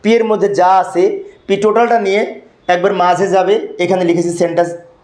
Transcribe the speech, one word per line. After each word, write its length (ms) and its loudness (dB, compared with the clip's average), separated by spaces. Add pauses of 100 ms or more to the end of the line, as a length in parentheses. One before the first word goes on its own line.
পি 160 0
এর 120 2
মধ্যে 200 0 (100)
যা 100 4 (140)
আছে, 200 0 (420)
পি 80 -2 (100)
টোটালটা 360 2
নিয়ে 220 0 (520)
একবার 200 0 (100)
মাঝে 320 2
যাবে। 200 2 (280)
এখানে 260 0
লিখেছি 220 0 (100)
সেন্টার 260 0 (360)